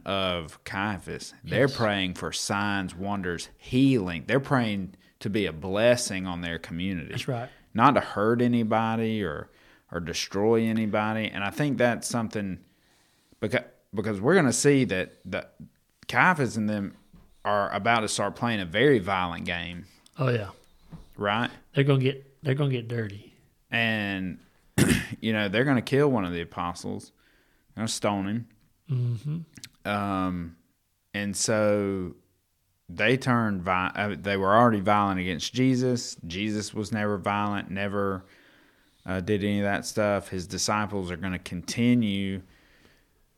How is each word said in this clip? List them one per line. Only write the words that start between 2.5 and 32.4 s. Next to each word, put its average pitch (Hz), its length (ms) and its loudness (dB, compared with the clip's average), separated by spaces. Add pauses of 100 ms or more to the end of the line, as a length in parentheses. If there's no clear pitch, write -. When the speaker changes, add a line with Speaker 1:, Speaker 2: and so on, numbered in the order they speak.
Speaker 1:
wonders, 92 640 -6
healing. 123 680 2
They're 123 140 2
praying 107 560 -2 (240)
to 113 100 -4
be 101 160 0
a 80 80 -2
blessing 95 720 2
on 87 160 -6
their 85 160 -4
community. 87 540 -6
Speaker 2:
That's - 160 -8
right. 123 220 -6 (240)
Speaker 1:
Not 123 220 6
to 101 40 4
hurt 117 420 2
anybody 113 800 2
or, 76 280 -6 (420)
or 85 80 -4
destroy 101 600 0
anybody. 110 680 0
And 98 140 -6
I 101 80 -2
think 143 260 -2
that's 120 300 0
something, 104 520 -4 (840)
beca-, 110 240 0 (280)
because 104 280 -2
we're 143 140 4
gonna 143 180 6
see 139 320 4
that 92 400 -4
the 92 200 -6 (640)
Caiaphas 135 500 2
and 107 120 0
them 104 260 -4 (500)
are 101 280 2
about 113 260 2
to 107 80 0
start 101 300 -2
playing 117 240 0
a 90 40 -4
very 117 340 6
violent 90 460 -2
game. 87 400 -6 (320)
Speaker 2:
Oh, 131 120 0
yeah. 107 200 -2 (680)
Speaker 1:
Right? 104 340 0 (240)
Speaker 2:
They're 139 80 6
gonna 139 180 4
get, 135 240 -2 (180)
they're 135 120 0
gonna 143 160 0
get 117 160 -4
dirty. 107 480 -8 (340)
Speaker 1:
And, 104 680 0 (380)
<clears throat> - 440 2
you 110 120 0
know, 107 160 0
they're 113 160 2
gonna 131 160 2
kill 143 280 4
one 110 160 2
of 87 80 -4
the 85 80 -4
apostles. 92 720 -6 (640)
They're 98 80 -6
gonna 113 40 0
stone 101 400 -2
him. 117 200 -6 (420)
Speaker 2:
Mm-hmm. 123 1000 -6
Speaker 1:
Um, 92 680 -2 (580)
and 101 240 -4
so 104 800 0 (720)